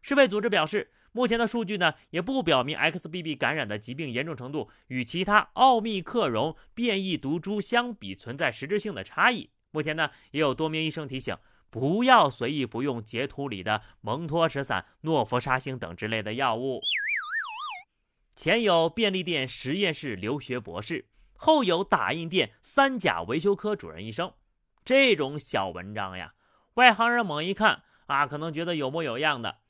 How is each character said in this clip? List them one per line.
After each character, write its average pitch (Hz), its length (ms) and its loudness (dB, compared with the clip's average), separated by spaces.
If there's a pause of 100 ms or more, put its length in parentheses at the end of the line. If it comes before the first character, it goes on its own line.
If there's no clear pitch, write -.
世 277 140 0
卫 269 100 8
组 202 140 0
织 226 100 0
表 170 160 2
示， - 260 -4 (200)
目 247 140 2
前 226 120 2
的 233 80 2
数 233 180 -2
据 196 140 -4
呢， 170 160 2 (160)
也 165 120 -2
不 262 200 -2
表 143 200 4
明 143 140 -4
X 160 320 -2
B 175 140 -8
B 156 120 -4
感 127 220 0
染 135 100 -4
的 104 120 -6
疾 120 160 -10
病 147 160 -8
严 123 140 -4
重 160 120 -8
程 123 160 -10
度 143 180 -6 (180)
与 127 160 -4
其 175 200 -4
他 202 300 2
奥 247 260 6
密 208 200 -4
克 208 280 0
戎 123 280 0 (180)
变 220 280 0
异 185 140 -2
毒 151 240 -2
株 202 200 -4
相 240 320 0
比 95 220 -12
存 117 220 -12
在 143 160 0
实 - 140 -10
质 196 120 0
性 202 160 -6
的 98 80 -8
差 202 300 2
异。 202 180 -8 (220)
目 156 100 -2
前 156 140 -2
呢， 156 140 0 (200)
也 143 100 -2
有 139 140 4
多 156 140 -2
名 156 140 -2
医 156 80 -2
生 147 180 -8
提 131 100 -8
醒， 104 180 -6 (340)
不 160 340 0
要 226 260 8
随 123 220 -4
意 143 120 -2
服 123 180 -4
用 123 200 -2
截 117 240 -6
图 139 220 -8
里 98 140 -8
的 104 200 0 (200)
蒙 131 240 -4
脱 165 220 2
石 139 140 -4
散、 95 240 -4 (140)
诺 147 240 2
氟 123 160 0
沙 127 180 0
星 131 200 -6
等 87 180 -8
之 104 100 -6
类 110 160 -2
的 107 120 -6
药 123 200 0
物。 127 260 -4 (1600)
前 214 260 0
有 165 280 4
便 214 200 0
利 190 120 -2
店 151 260 -2
实 135 280 -6
验 190 180 0
室 135 200 -6
留 104 240 -4
学 123 220 -6
博 92 220 -10
士， - 260 -8 (260)
后 311 300 4
有 175 180 2
打 127 300 0
印 165 160 -6
店 160 320 0
三 269 380 2
甲 95 240 0
维 117 180 -2
修 202 160 2
科 - 180 -4
主 98 160 -12
任 82 140 -12
医 110 80 -10
生， 170 220 -6 (500)
这 254 320 6
种 143 240 -2
小 98 300 -2
文 90 240 -10
章 95 240 -6
呀， - 160 -12 (400)
外 247 180 8
行 226 180 2
人 240 140 2
猛 151 180 -2
一 190 120 -2
看 214 280 2 (220)
啊， 143 220 2
可 143 100 -8
能 156 160 -6
觉 151 100 -4
得 170 140 -2
有 135 140 -2
模 165 120 -4
有 123 160 -4
样 143 220 0
的 110 300 -8